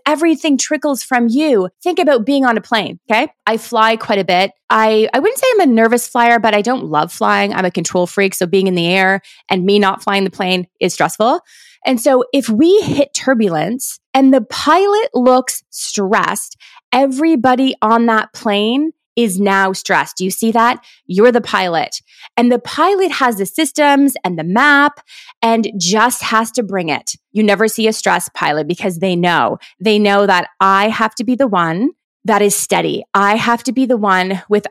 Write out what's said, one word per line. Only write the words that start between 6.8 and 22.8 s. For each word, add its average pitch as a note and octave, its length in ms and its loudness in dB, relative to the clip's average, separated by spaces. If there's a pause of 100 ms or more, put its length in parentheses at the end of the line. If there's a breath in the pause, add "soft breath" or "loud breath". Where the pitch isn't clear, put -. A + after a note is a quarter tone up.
love D#3 300 -4
flying. G3+ 400 -2
I'm F#3+ 100 -2
a F3+ 80 0
control F3+ 340 -2
freak. G3 280 -2
So F#3 120 -4
being F#3+ 220 0
in F#3 80 0
the E3+ 120 0
air F#3+ 340 2 (280 loud breath)
and F#3 160 -2
me G3+ 140 4
not G3 240 0
flying G3 220 0
the F#3 40 -2
plane F#3 380 -4 (140)
is F3+ 120 -2
stressful. A#3 460 0 (460 soft breath)
And B3 160 0
so C4 320 2
if C#4 160 -2
we E4 320 4
hit C#4 320 -2
turbulence G#3+ 880 -2 (140)
and C4+ 200 4
the C4 80 4
pilot G4+ 720 0
looks B3+ 560 0
stressed, G3 880 -4 (340 loud breath)
everybody C4 920 2
on A#3 260 2
that A3 260 0
plane A#3 580 -2 (240)
is G3+ 240 0
now G3 320 2
stressed. E3 460 -4
Do F#3 80 -4
you F#3+ 60 -2
see A3+ 200 -2
that? A#3 320 0 (220 soft breath)
You're G#3+ 260 4
the A#3 100 2
pilot. F3+ 600 -4 (360 loud breath)
And A#3+ 140 2
the B3 80 0
pilot F4+ 520 0